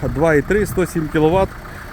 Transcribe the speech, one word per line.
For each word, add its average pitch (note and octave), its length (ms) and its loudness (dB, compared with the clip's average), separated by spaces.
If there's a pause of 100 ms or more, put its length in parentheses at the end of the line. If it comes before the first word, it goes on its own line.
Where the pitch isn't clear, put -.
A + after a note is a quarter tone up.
(140)
два D#3 200 2
і C#3+ 80 4
три, G3 240 0
сто F3+ 200 -2
сім D#3 220 -4
кіловат, E3 400 2 (440)